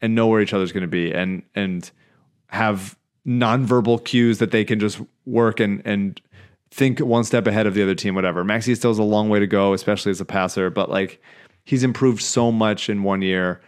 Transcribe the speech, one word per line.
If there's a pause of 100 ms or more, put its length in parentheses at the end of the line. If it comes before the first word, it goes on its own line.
and
know
where
each
other's
gonna
be
and, (120)
and (580)
have (280)
nonverbal
cues
that
they
can
just (240)
work
and,
and (500)
think
one
step
ahead
of
the
other
team,
whatever.
Maxey
still
has
a
long
way
to
go,
especially
as
a
passer,
but,
like, (420)
he's
improved
so
much
in
one
year.